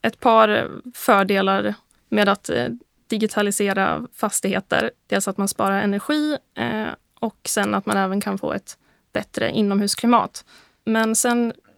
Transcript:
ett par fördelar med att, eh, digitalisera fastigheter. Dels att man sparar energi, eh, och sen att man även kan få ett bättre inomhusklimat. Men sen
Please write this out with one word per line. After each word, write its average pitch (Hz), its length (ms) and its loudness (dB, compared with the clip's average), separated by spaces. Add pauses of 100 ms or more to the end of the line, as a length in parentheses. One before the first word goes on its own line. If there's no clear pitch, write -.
ett 226 180 -2
par 220 480 4 (280)
fördelar 196 760 2 (360)
med 208 200 2
att, - 200 -2
eh, - 180 0 (420)
digitalisera 202 920 0 (140)
fastigheter. - 760 -2 (160)
Dels 196 200 -2
att 190 100 -4
man 196 100 0
sparar 196 340 0
energi, 302 560 -2 (200)
eh, 226 300 -4 (320)
och 220 180 -6 (100)
sen 208 280 0
att 196 100 -2
man 214 120 0
även 196 240 0
kan 202 160 -4
få - 160 -4
ett - 240 -10 (360)
bättre - 380 -4
inomhusklimat. 208 960 0 (400)
Men 220 300 0
sen 240 380 0 (240)